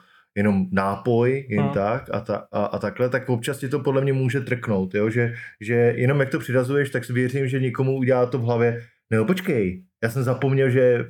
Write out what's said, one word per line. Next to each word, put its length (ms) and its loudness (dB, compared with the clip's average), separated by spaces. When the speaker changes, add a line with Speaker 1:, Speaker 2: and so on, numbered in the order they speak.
Speaker 1:
jenom 360 2
nápoj, 800 0
jen 140 0
Speaker 2:
Hmm. 100 0
Speaker 1:
tak 400 -2
a 60 -4
ta-, 320 -6
a, 140 -2
a 140 -6
takhle, 300 -2
tak 200 -2
občas 280 -2
ti 120 -8
to 100 -2
podle 220 0
mě 120 0
může 280 0
trknout, 540 -2
jo? 140 2
Že, 240 0
že 120 -4
jenom 460 4
jak 100 0
to 100 -2
přiřazuješ, 500 0
tak 160 -4
si 80 -8
věřím, 340 0
že 120 -2
někomu 380 0
udělá 280 2
to 120 -2
v 40 -2
hlavě, 400 0
„Ne, 140 4
počkej, 580 -2
já 60 0
jsem 140 -2
zapomněl, 460 2
že 400 4